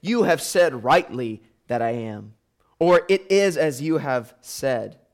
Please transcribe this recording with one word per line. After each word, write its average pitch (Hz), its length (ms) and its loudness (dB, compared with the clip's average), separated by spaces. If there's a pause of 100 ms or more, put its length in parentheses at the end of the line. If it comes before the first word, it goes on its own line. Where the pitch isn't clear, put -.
"You 226 220 -2
have 165 180 2
said 147 440 0
rightly 123 580 0 (240)
that 120 160 -2
I 117 80 0
am." 107 440 -10 (480)
Or 175 260 6
"It 190 220 0
is 196 260 2
as 151 240 -2
you 160 180 -2
have 131 420 -4
said." 113 580 -6 (160)